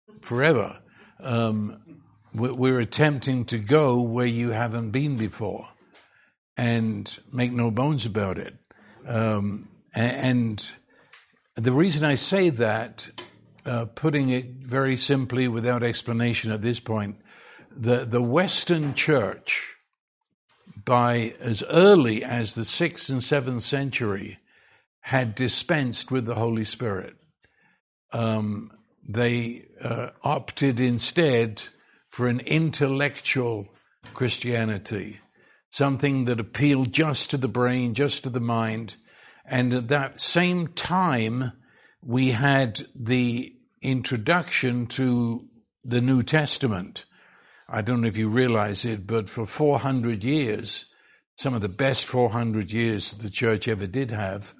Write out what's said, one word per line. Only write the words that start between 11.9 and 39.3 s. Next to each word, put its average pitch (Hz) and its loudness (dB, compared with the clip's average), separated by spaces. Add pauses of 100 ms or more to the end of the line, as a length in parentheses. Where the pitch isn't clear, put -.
I 143 4
say 185 2
that, 113 -2 (560)
uh, 120 -2
putting 143 0
it 127 -2
very 131 0
simply 127 0
without 117 0
explanation 117 0
at 107 -2
this 117 -2
point, 104 -4 (600)
the, 123 2
the 120 0
Western 151 0
church, - 0 (1120)
by 120 2
as 113 -4
early 160 8
as 120 -4
the 113 -4
sixth - -2
and 131 -2
seventh 127 0
century, 117 -4 (600)
had 127 0
dispensed 127 -2
with 127 0
the 117 -4
Holy 110 0
Spirit. 101 -6 (960)
Um, 110 -2 (340)
they, 120 -2 (180)
uh, 117 -4 (160)
opted 135 0
instead 120 2 (440)
for 123 -2
an 120 0
intellectual 135 0 (460)
Christianity, 110 -4 (500)
something 135 0
that 120 0
appealed 135 2
just 151 0
to 147 -2
the 131 -2
brain, 123 0
just 131 -2
to 135 -8
the 123 -4
mind. 113 -2 (480)